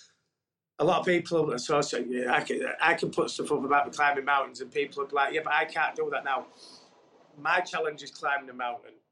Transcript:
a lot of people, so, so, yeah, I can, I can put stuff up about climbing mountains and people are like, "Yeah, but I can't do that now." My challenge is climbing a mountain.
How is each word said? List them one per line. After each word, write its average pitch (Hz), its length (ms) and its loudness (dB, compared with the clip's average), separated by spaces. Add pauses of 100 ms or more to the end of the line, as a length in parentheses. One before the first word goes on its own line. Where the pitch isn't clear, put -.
(760)
a 147 60 0
lot 170 160 4
of - 60 -2
people, 165 520 2
so, 147 220 2
so, - 180 0
yeah, 123 360 -2
I 151 80 4
can, - 200 -4 (200)
I 165 140 6
can - 140 -2
put - 200 0
stuff - 220 -6
up 135 120 0
about 135 300 2
climbing 143 320 2
mountains 131 340 0
and 127 100 -10
people 147 340 -4
are 139 60 -10
like, 139 240 0
"Yeah, 156 80 0
but 147 120 -2
I 160 100 4
can't 156 320 -2
do 156 160 -2
that 131 140 -4
now." - 220 -2 (920)
My 160 220 2
challenge 151 420 -4
is 135 80 -14
climbing 139 380 -4
a 123 40 -14
mountain. 120 380 -6 (200)